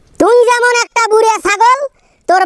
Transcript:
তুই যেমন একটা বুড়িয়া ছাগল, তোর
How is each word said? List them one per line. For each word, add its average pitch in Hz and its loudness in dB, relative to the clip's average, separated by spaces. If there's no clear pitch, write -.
তুই 453 2
যেমন 480 0
একটা 453 -4
বুড়িয়া 440 0
ছাগল, 440 0
তোর 370 0